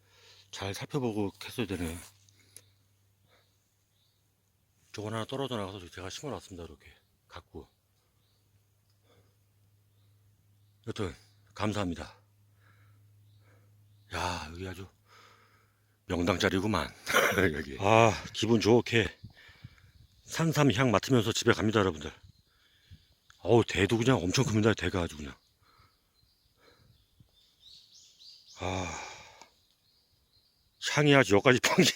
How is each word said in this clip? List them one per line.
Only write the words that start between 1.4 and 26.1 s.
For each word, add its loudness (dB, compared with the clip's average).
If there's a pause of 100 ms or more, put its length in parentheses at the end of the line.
했어야 -6
되네. -8 (3000)
저건 -8
하나 -4
떨어져 -6
나가서 -10
제가 -14
심어놨습니다, -12
이렇게. -20 (320)
각구. -20 (3250)
여튼, -6 (420)
감사합니다. -4 (2000)
야, -6
여기 -12
아주 -14 (1160)
명당 -2
자리구만. 0 (160)
<laughs> 2
여기. -8
아, 6 (200)
기분 0
좋게 2 (1160)
산삼 2
향 2
맡으면서 2
집에 2
갑니다, 2
여러분들. -2 (1300)
어우, 4
대도 0
그냥 2
엄청 0
큽니다, 2
대가 -4
아주 -8
그냥. -14 (3250)